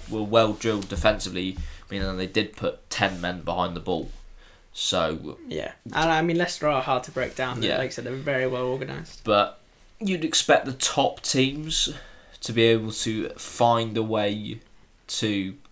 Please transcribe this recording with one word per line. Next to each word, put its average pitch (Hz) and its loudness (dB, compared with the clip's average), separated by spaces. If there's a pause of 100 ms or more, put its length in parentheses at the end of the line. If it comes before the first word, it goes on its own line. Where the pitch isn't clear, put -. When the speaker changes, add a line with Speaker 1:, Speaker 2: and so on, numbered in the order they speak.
Speaker 1:
were 110 -4
well 110 4
drilled 104 -2
defensively, 95 0 (320)
meaning 95 -2
they 92 -2
did 104 0
put - -6
ten 95 0
men 87 -4
behind 87 -2
the 85 -8
ball. 85 -2 (640)
So 80 -2 (120)
Speaker 2:
Yeah, - -6 (140)
and 160 0
I 160 2
mean, 170 2
Leicester 170 0
are 139 2
hard 131 0
to - -14
break 127 -4
down. 123 -4
Speaker 1:
Yeah. 101 0
Speaker 2:
Like 131 0
I - -4
said, 120 -8
they're 123 -6
very 135 0
well 127 -2
organised. 135 -6
Speaker 1:
But 101 4 (400)
you'd 185 -2
expect - 4
the 135 -6
top - 0
teams 143 0 (540)
to - -4
be 113 6
able 113 4
to 110 -2
find 117 2
a 113 2
way 107 -2 (480)
to 98 -2 (160)